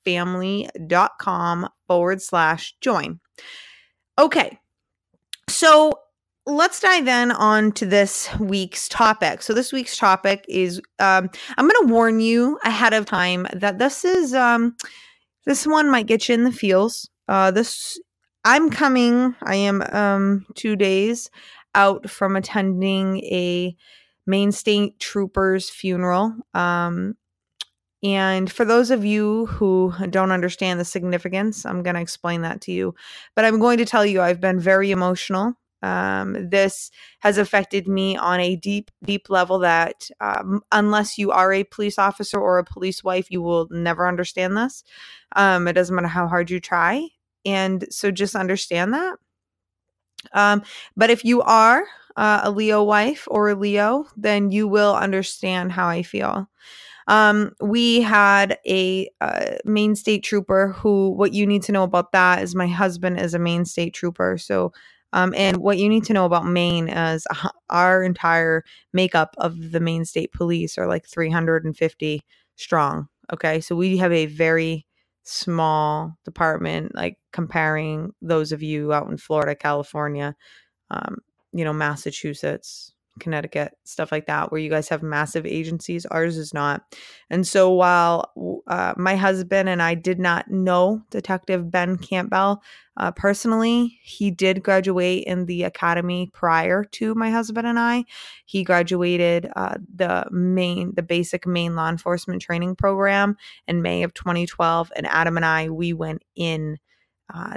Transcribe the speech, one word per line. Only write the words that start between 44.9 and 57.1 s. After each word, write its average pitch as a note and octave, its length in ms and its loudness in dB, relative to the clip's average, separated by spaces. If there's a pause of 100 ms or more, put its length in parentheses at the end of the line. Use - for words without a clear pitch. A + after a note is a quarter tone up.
Um, F#3 320 4
it F3 60 0
doesn't F3+ 200 2
matter F3 140 0
how E3+ 220 -2
hard F3 200 0
you F3+ 120 -4
try. F#3 480 0 (340)
And F#3+ 460 -2
so - 220 -2
just F#3+ 220 -4
understand F#3+ 600 -2
that. F4 240 -4 (1160)
Um, G3+ 300 2 (340)
but A3+ 140 6
if A#3 120 2
you A#3+ 200 4
are, A3+ 420 6 (300)
uh, G#3+ 300 2
a G#3 40 0
Leo G#3+ 320 2
wife G#3 480 2
or G#3 200 2
a G#3 40 2
Leo, G#3 540 0 (100)
then G3+ 320 2
you G#3 180 0
will G#3 280 4
understand F#3+ 760 -2
how F3+ 160 -2
I E3+ 140 -2
feel. - 480 -6 (580)
Um, G#3 440 4 (100)